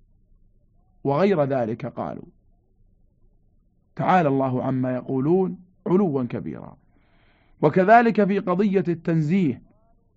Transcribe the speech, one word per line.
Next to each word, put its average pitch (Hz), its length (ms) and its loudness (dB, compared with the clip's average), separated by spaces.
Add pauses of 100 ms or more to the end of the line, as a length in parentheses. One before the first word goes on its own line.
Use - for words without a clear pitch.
(1040)
وغير 156 400 2
ذلك 123 420 -4
قالوا، 80 400 -10 (1700)
تعالى 170 340 2
الله 135 340 -2
عما 127 320 -2
يقولون 156 640 -2 (300)
علوا 165 360 0
كبيرا. 76 540 -10 (840)
وكذلك 208 640 4
في 196 160 0
قضية 190 480 0
التنزيه، 165 720 -2 (560)